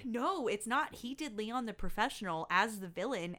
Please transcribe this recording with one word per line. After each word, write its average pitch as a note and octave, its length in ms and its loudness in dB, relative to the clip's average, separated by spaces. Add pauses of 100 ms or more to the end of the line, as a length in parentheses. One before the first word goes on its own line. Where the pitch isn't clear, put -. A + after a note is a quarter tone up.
No, C4 440 0
it's G#3 180 0
not. C4+ 300 0
He B3 180 -6
did C#4 220 -6
Leon A3+ 300 -2
the G3+ 80 -4
Professional F#3 760 0
as G3+ 300 4
the F#3 80 -6
villain, F3 500 -2